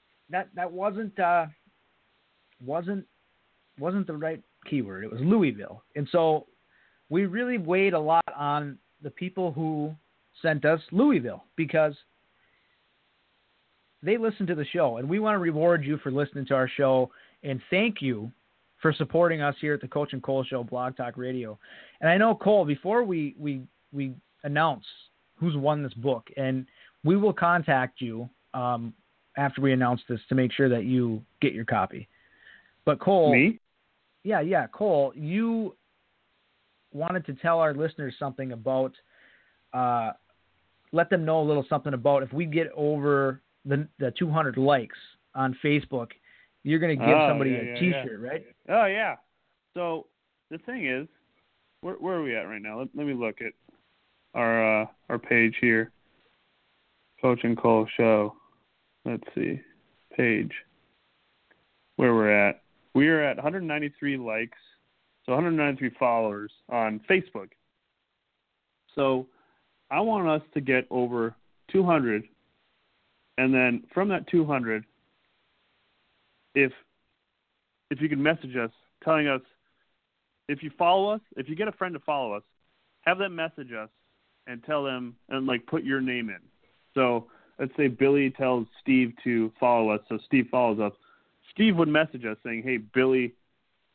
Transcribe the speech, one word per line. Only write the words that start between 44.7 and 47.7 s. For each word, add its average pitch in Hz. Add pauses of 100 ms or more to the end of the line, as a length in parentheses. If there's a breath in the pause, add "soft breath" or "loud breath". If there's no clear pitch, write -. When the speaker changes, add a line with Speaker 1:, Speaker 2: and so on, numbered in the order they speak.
Speaker 1:
on 131
Facebook, 139 (540 soft breath)
you're 151
gonna 160
give 117
Speaker 2:
Oh, 147
Speaker 1:
somebody 135
Speaker 2:
yeah, 127
Speaker 1:
a 117
Speaker 2:
yeah, 120